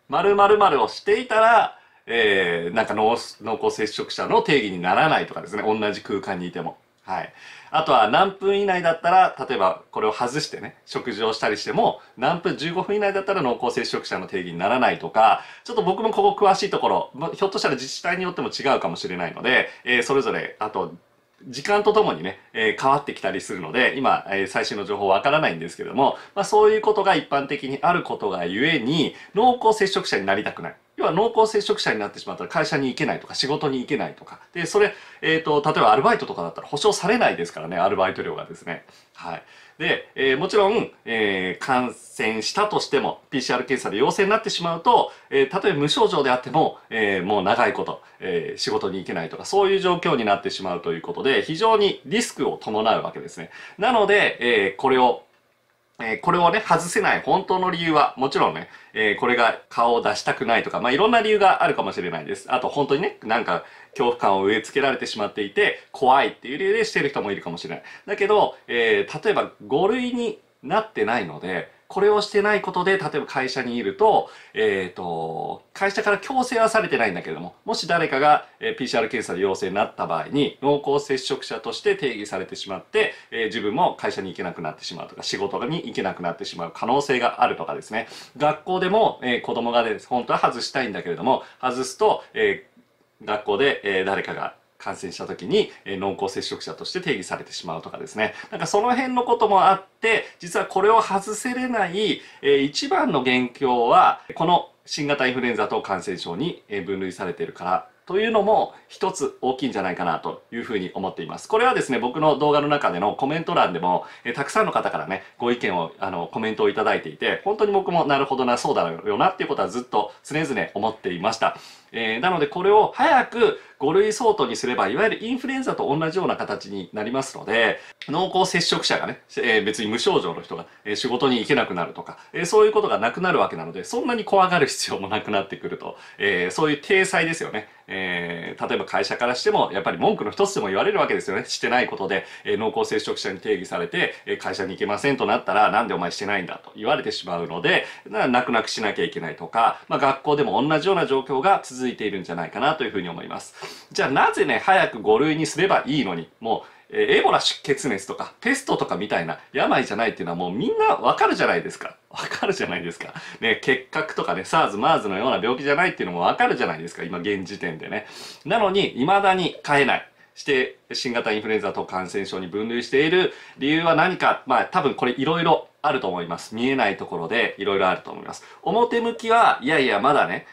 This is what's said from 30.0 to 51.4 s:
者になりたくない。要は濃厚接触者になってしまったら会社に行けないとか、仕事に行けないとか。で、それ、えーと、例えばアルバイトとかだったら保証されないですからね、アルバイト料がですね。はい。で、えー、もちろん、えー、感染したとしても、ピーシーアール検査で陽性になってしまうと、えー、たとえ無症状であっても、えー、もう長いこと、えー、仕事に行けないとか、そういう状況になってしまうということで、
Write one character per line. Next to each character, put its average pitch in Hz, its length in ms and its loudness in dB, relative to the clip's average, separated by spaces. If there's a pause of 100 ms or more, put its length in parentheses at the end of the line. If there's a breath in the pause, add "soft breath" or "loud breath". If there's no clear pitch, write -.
者 117 140 -2
に 95 60 -6
な 98 100 2
り 104 80 -2
た 101 80 -4
く - 100 -14
な 82 80 -8
い。 - 60 -18 (220)
要 - 80 -2
は 170 80 2
濃 226 200 2
厚 220 160 6
接 208 120 0
触 208 180 -2
者 131 140 0
に 107 60 -4
な 101 100 -4
っ - 20 -20
て - 80 -18
し - 80 -16
ま 95 80 -8
っ - 20 -16
た 90 60 -8
ら 87 60 -10
会 156 160 0
社 156 120 -2
に 135 120 0
行 - 80 -6
け 151 80 -2
な 95 100 -2
い - 60 -10
と - 60 -20
か、 - 60 -14
仕 139 140 -2
事 147 220 0
に 135 100 -2
行 120 80 -6
け 147 80 -2
な 92 140 -4
い - 60 -16
と - 100 -20
か。 - 160 -20 (100)
で、 170 140 -6
そ 202 140 2
れ、 202 140 4 (280 loud breath)
え 160 160 2
ー 156 60 -4
と、 147 220 2
例 156 140 2
え - 20 4
ば 110 120 8
ア - 20 6
ル - 80 2
バ 233 100 6
イ - 40 0
ト - 80 -4
と 101 80 -8
か - 80 -8
だ 85 80 -6
っ - 40 -14
た - 60 -14
ら - 80 -16
保 - 80 -8
証 202 160 2
さ 180 160 -2
れ 226 100 4
な 180 120 4
い 87 80 -4
で 85 80 -4
す - 80 -12
か 80 80 -10
ら 80 80 -8
ね、 90 80 -4
ア 87 100 4
ル 101 80 0
バ 95 140 2
イ 95 40 -4
ト 104 80 -8
料 87 140 -6
が 76 80 -10
で 82 120 -14
す - 80 -20
ね。 82 200 -10 (300 soft breath)
は 85 220 -12
い。 - 80 -12 (340 loud breath)
で、 160 380 -2
え 131 200 4
ー、 - 20 0
も 185 120 0
ち 214 80 4
ろ 196 120 8
ん、 220 220 0 (140)
え 98 520 0
ー、 - 80 -10
感 123 280 0
染 110 480 -4
し - 100 -4
た 208 160 2
と 180 140 0
し - 80 -8
て 139 100 2
も、 - 300 -4
ピ - 80 -2
ー 127 40 -2
シ 131 120 -2
ー - 20 2
ア 127 40 2
ー - 20 -2
ル 123 40 -4
検 127 160 0
査 - 80 -4
で 95 60 -4
陽 143 160 2
性 196 140 2
に 190 40 0
な 220 100 2
っ - 20 -12
て 208 80 -6
し - 120 -4
ま 170 140 -2
う 165 80 -8
と、 - 300 4 (160 loud breath)
え 135 140 4
ー、 131 60 0
た - 120 -2
と 208 80 2
え 185 40 2
無 143 140 0
症 208 220 4
状 165 120 0
で 131 100 2
あ 127 40 4
っ 127 60 -2
て 123 100 -12
も、 147 280 2 (100)
え 101 320 0
ー、 - 20 -4
も 104 160 2
う 90 40 0
長 113 220 4
い 104 60 2
こ 98 140 -4
と、 - 160 -8 (180 loud breath)
え 87 380 -4
ー、 - 20 -10
仕 - 100 -2
事 90 200 -2
に 95 80 -6
行 90 100 -10
け 113 60 -6
な 82 100 -4
い 82 60 -8
と - 80 -14
か、 92 80 -12
そ 196 220 2
う - 20 4
い 196 80 2
う - 20 2
状 180 160 2
況 165 220 0
に 113 80 0
な 101 100 4
っ - 80 -4
て 98 60 -4
し - 140 -8
ま 90 120 -2
う 85 60 -6
と 85 100 -4
い 82 60 -2
う 82 40 -10
こ 87 120 -8
と - 100 -6
で、 101 200 4